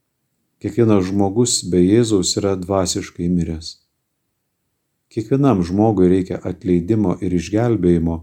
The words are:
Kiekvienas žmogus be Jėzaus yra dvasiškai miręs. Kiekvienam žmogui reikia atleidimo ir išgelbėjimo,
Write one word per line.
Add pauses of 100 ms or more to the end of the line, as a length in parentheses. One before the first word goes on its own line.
(640)
Kiekvienas
žmogus
be
Jėzaus
yra
dvasiškai
miręs. (1300)
Kiekvienam
žmogui
reikia
atleidimo
ir
išgelbėjimo,